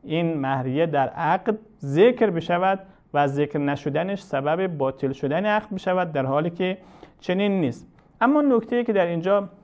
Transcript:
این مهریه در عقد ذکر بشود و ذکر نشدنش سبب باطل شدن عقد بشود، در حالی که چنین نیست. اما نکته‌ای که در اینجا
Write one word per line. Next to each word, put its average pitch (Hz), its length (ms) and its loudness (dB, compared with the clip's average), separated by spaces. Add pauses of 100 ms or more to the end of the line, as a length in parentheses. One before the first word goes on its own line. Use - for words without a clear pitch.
این 165 360 -2
مهریه 135 480 0
در 139 220 0
عقد 185 500 -2 (220)
ذکر 202 500 4
بشود 175 480 0 (360)
و 143 120 4
ذکر 143 320 -2
نشدنش 147 640 -2
سبب 151 440 -2
باطل 135 460 -2
شدن 147 340 -2
عقد 208 280 -2
بشود، 185 380 -2
در 135 140 -2
حالی 151 240 0
که 185 280 -4 (420)
چنین 196 400 0
نیست. - 280 -4 (320)
اما 294 220 4
نکته‌ای 240 420 2
که 233 80 -2
در 190 140 4
اینجا 180 420 0 (160)